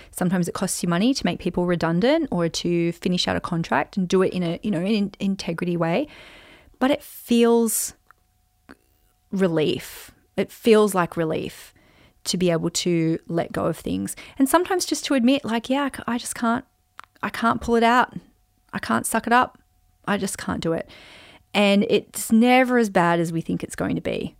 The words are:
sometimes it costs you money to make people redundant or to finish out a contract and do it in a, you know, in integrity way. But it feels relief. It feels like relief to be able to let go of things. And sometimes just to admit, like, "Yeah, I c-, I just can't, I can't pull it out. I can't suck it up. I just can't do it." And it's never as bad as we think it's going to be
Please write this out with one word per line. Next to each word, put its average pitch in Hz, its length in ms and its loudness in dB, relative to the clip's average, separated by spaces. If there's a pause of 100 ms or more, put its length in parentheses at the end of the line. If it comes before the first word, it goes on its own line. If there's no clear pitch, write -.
(100)
sometimes 175 380 0
it - 60 -6
costs - 280 -4
you 180 60 -2
money 196 260 2
to - 100 -8
make 175 140 -2
people 180 280 -2
redundant 180 680 2
or 170 160 0
to 170 420 -2
finish 180 380 -2
out - 80 -2
a 170 40 -4
contract - 560 -4
and 185 120 -2
do 185 140 4
it 185 100 0
in 180 100 -4
a, 165 220 -4
you 208 80 -2
know, 160 100 -2
in 202 380 -2
integrity 175 560 -4
way. 170 320 0 (720)
But 254 100 2
it - 140 -2
feels 233 880 2 (1400)
relief. 170 800 -2 (240)
It 196 160 -2
feels 214 420 4
like 175 220 -2
relief - 580 -6 (500)
to - 120 -4
be 175 140 2
able 165 200 0
to 165 560 0
let 170 240 -4
go - 160 -4
of 160 100 -2
things. - 380 -6 (240)
And - 100 4
sometimes 359 380 0
just - 200 -6
to 302 80 0
admit, 262 300 2
like, 226 240 -4
"Yeah, 277 160 0
I 269 120 -6
c-, - 100 -14
I 233 120 -4
just - 180 -8
can't, 233 280 -2 (580)
I 202 80 -4
can't 226 300 -2
pull 233 140 -2
it 233 80 4
out. 233 320 2 (580)
I - 60 -4
can't - 260 -2
suck - 220 -2
it 226 60 2
up. - 260 2 (480)
I 202 100 0
just 190 220 -6
can't - 220 -6
do 165 120 -2
it." - 160 -4 (640)
And 202 380 4
it's - 400 -2
never 247 480 6
as 226 100 2
bad 170 320 2
as 165 120 0
we 165 80 -2
think 175 240 -6
it's - 120 -12
going - 200 -2
to 170 40 -4
be - 400 -6